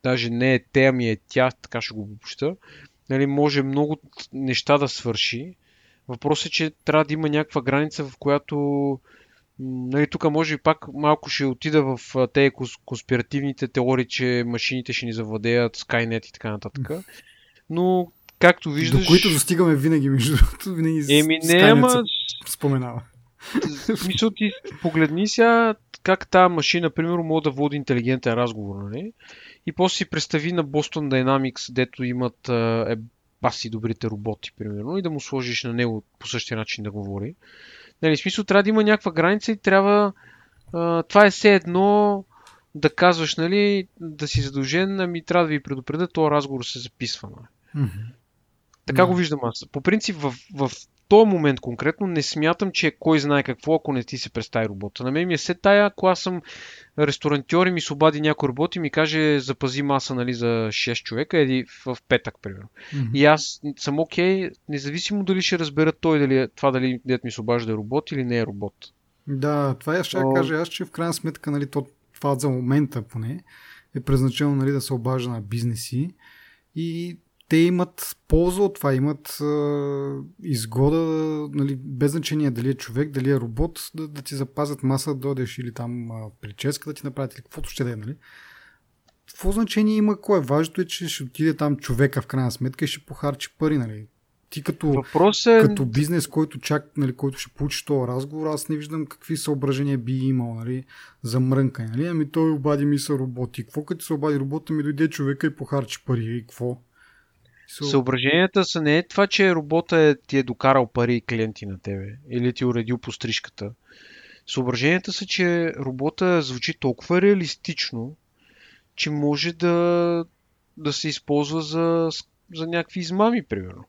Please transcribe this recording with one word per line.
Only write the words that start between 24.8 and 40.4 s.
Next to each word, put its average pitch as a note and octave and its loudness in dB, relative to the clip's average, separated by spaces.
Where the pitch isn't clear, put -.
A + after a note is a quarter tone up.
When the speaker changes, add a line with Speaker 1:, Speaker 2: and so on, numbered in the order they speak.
Speaker 1:
погледни D#3+ 2
сега A#3 4
как - 0
тая F#3 8
машина, E3+ 0
примерно, E3+ -2
може D#3+ 0
да D3+ 0
води C#3+ -2
интелигентен B2+ 0
разговор, G#2+ -4
нали? C#3 -10
И E3+ -4
после F3+ 2
си - -4
представи D#3+ -2
на E3+ 0
Boston D3 -4
Dynamics, C3 0
дето B2+ -2
имат, B2 -4
а, A2+ 0
е, A#2 0
баси - -2
добрите A2 -4
роботи, G#2+ -8
примерно, G#2+ -6
и G3 -2
да F3 -4
му D3+ -4
сложиш B2 -4
на A#2+ -4
него A#2 -2
по - -16
същия A#2 -6
начин A2 -6
да G#2 -8
говори. G2+ -8
Нали, D#3+ 4
в C#3+ -4
смисъл, G3+ -4
трябва G3 6
да G3+ 2
има A3 4
някаква G#3 2
граница F3+ 0
и G#3+ 0
трябва, G3+ 4